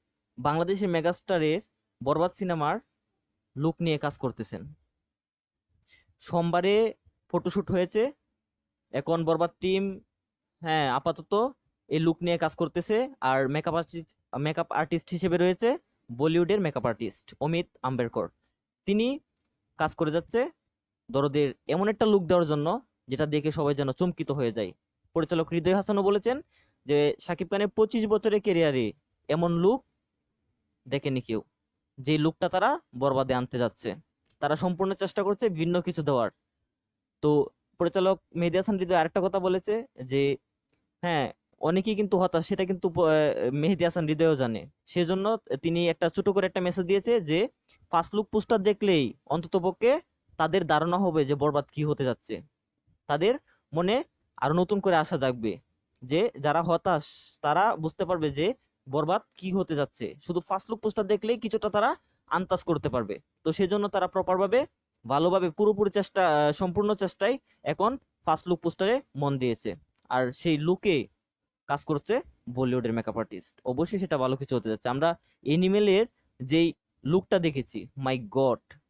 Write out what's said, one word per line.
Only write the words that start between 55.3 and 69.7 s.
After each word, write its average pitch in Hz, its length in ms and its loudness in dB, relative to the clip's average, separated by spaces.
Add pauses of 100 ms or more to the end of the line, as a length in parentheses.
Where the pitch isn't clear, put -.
যে 160 360 0
যারা 151 240 0
হতাশ 165 420 0 (380)
তারা 175 340 2
বুঝতে 160 280 -6
পারবে 160 260 -2
যে 175 240 -2 (340)
বরবাদ 156 340 0 (140)
কি 185 160 -6
হতে 180 240 -2
যাচ্ছে। 131 440 -6
শুধু 175 200 -6
ফার্স্ট 196 300 -6
লুক 220 100 -6
পোস্টার 214 260 -2
দেখলেই 214 320 0
কিছুটা 214 320 -4
তারা 226 260 2 (300)
আন্দাজ 180 360 -2
করতে 151 260 -2
পারবে। 113 300 -4 (240)
তো 160 100 0
সেজন্য 202 360 0
তারা 185 180 0
প্রপারভাবে, 190 600 0 (400)
ভালোভাবে, 175 440 2
পুরোপুরি 208 400 2
চেষ্টা, 196 380 0
আহ, 147 240 4
সম্পূর্ণ 196 420 0
চেষ্টায় 202 440 -2 (240)
এখন 214 360 0 (260)
ফার্স্ট 160 240 0
লুক 175 120 0
পোস্টারে 196 400 0 (160)
মন 139 220 -2
দিয়েছে। 117 380 -2 (320)